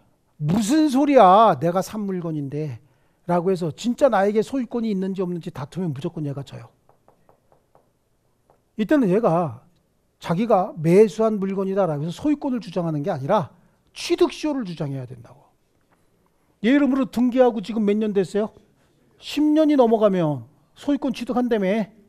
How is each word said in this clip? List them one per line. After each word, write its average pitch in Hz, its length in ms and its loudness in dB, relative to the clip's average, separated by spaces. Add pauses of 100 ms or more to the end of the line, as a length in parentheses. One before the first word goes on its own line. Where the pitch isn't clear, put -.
(380)
"무슨 220 520 2
소리야, 226 720 6
내가 175 240 -2
산 220 180 -10
물건인데" 156 760 -6 (460)
라고 175 260 0
해서 170 200 -4
진짜 240 360 0
나에게 208 340 2
소유권이 233 480 -4
있는지 190 320 -4
없는지 175 300 -6
다투면 156 420 -8
무조건 156 320 -8
얘가 139 180 -8
져요. 120 260 -18 (2000)
이때는 220 320 2
얘가 170 560 0 (540)
자기가 208 580 0
매수한 214 600 4
물건이다라고 190 640 -2
해서 170 80 -6
소유권을 285 500 -4
주장하는 165 420 -4
게 190 80 -4
아니라 156 400 -2 (420)
취득시효를 302 720 -2
주장해야 143 420 -8
된다고. 120 380 -20 (1200)
얘 214 60 2
이름으로 269 420 2
등기하고 240 500 2
지금 214 220 -6
몇 208 140 0
년 214 160 -2
됐어요? 202 360 -2 (680)
십 - 240 -4
년이 302 320 2
넘어가면 196 720 2 (300)
소유권 285 360 -4
취득한다며. 220 760 -2 (220)